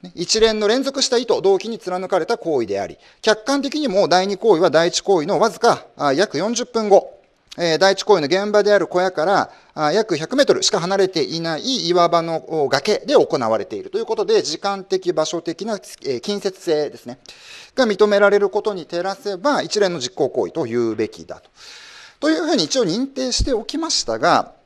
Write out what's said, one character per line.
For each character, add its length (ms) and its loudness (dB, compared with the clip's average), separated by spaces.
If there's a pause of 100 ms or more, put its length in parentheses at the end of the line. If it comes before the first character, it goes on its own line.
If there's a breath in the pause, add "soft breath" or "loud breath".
ね、 140 -20
一 240 -2
連 200 4
の 80 0
連 140 2
続 220 -2
し 60 -2
た 80 2
意 80 -2
図、 180 0
動 160 4
機 100 -10
に 80 -8
貫 300 -6
か 100 0
れ 80 0
た 140 -2
行 220 -2
為 60 -4
で 120 -2
あ 80 -4
り、 100 -14 (240 soft breath)
客 240 0
観 160 -2
的 180 -6
に 80 -2
も 200 2
第 200 2
二 100 -4
行 180 4
為 80 2
は 80 4
第 160 4
一 140 -4
行 200 2
為 60 -4
の 120 0
わ 120 2
ず 80 -14
か、 260 2 (100)
あ、 160 0
約 280 0
四 160 -2
十 100 -4
分 240 -4
後、 300 4 (380)
え 180 0
ー、 20 0
第 160 4
一 100 -6
行 120 6
為 60 2
の 60 -2
現 240 0
場 120 4
で 100 4
あ 60 6
る 80 -2
小 140 0
屋 100 0
か 140 -2
ら、 260 0 (240 loud breath)
あ、 160 0
約 240 0
百 200 -6
メ 80 2
ー 20 2
ト 80 4
ル 100 0
し 80 0
か 80 0
離 180 -2
れ 100 4
て 140 -4
い 200 -4
な 160 -4
い 320 -6
岩 180 4
場 140 2
の、 420 -4
お、 60 0
崖 360 0
で 80 -2
行 240 4
わ 200 0
れ 80 -4
て 100 -10
い 80 -8
る 60 -14
と 80 -6
い 40 -2
う 40 -6
こ 100 -4
と 100 -2
で、 160 2
時 160 -6
間 280 -6
的、 280 -2
場 120 0
所 160 -6
的 240 -8
な、 100 -4
え 400 -8
ー、 60 -6
近 180 -6
接 200 -6
性 300 -2
で 80 -18
す 80 -20
ね、 140 -16 (560 loud breath)
が 100 2
認 220 2
め 120 4
ら 100 6
れ 100 4
る 100 0
こ 120 -4
と 120 -4
に 120 -10
照 180 -6
ら 120 -6
せ 220 -8
ば、 240 0
一 200 -4
連 120 2
の 60 -6
実 160 -10
行 140 0
行 180 -2
為 60 -10
と 100 -4
言 280 -2
う 40 -6
べ 140 -2
き 160 -18
だ 160 -16
と。 80 -20 (720 loud breath)
と 80 0
い 100 0
う 40 -4
ふ 80 -4
う 40 2
に 80 2
一 160 -2
応 60 2
認 220 -2
定 260 -6
し 100 0
て 100 -2
お 120 -4
き 120 -10
ま 120 -6
し 160 -4
た 120 -4
が 360 2 (120)